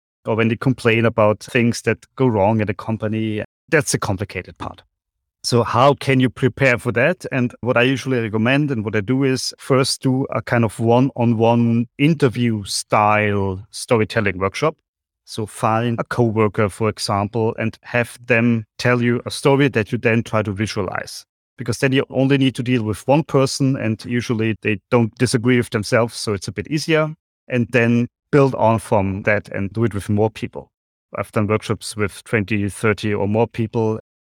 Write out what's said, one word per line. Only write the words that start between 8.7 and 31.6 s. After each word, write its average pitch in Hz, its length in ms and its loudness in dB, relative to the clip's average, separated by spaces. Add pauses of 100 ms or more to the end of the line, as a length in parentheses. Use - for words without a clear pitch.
and 110 140 -4
what 107 100 -4
I 110 60 0
do 127 240 0
is 131 340 -2
first - 420 0
do 131 260 0
a - 140 -6
kind 120 240 0
of - 140 -4
one-on-one 117 1120 2 (100)
interview 120 640 0
style 104 1080 0
storytelling 107 680 0
workshop. 117 380 -2 (480)
So - 200 -10
find 113 540 0
a - 60 -4
coworker, 110 640 2
for 107 200 -4
example, 110 720 -4
and 113 240 -6
have - 420 -2
them 117 400 2 (140)
tell 123 240 2
you 120 240 0
a 107 60 -8
story 139 380 4
that 110 200 -2
you 120 80 -2
then 117 240 2
try 107 220 -2
to 107 80 -4
visualize. - 720 -6 (320)
Because 117 200 -4
then 135 120 2
you 131 200 2
only 135 280 2
need 135 160 2
to 131 80 -6
deal 120 220 0
with 107 240 -4
one 143 160 4
person, 135 500 0
and 110 300 -4
usually 113 580 -2
they 107 180 -2 (100)
don't 117 260 2
disagree 123 400 2
with 117 140 0
themselves, 117 440 0
so - 180 -6
it's 98 140 -8
a 98 60 -10
bit - 160 -10
easier. 156 440 0 (360)
And 123 240 -2
then 120 340 2 (240)
build 135 240 4
on 110 240 4
from 98 460 0
that 104 260 0
and 98 240 -6
do 113 100 -2
it 107 80 0
with 101 160 -6
more 107 220 2
people. - 420 -12 (460)
I've - 140 -6
done 107 160 0
workshops - 460 -2